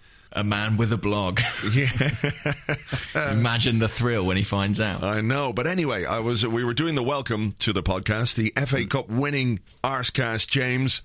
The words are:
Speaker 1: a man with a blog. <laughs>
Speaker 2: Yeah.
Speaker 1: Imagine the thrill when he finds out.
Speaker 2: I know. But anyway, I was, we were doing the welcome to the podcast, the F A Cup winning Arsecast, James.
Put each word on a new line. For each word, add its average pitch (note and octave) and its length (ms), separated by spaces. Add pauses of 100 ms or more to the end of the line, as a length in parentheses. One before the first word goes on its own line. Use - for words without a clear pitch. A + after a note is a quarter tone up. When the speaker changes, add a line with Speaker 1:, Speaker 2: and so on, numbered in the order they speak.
(360)
Speaker 1:
a G#2 60
man G#2 340
with A2 160
a A#2 40
blog. G2+ 500
<laughs> - 40 (220)
Speaker 2:
Yeah. C#3+ 1600
Speaker 1:
Imagine A#2 480
the A2 100
thrill A2+ 360
when F#2 120
he G2 60
finds G2+ 380
out. G#2 240
Speaker 2:
I G#2 160
know. C3 320
But B2 160
anyway, D3 360
I F#2+ 140
was, A#2 260
we A#2+ 200
were A#2+ 100
doing D#3 220
the B2+ 80
welcome A#2+ 560
to A2+ 120
the F#2 120
podcast, G#2+ 500
the A2 220
F C3 180
A B2+ 100
Cup C3 240
winning B2+ 520 (240)
Arsecast, B2 680
James. B2+ 540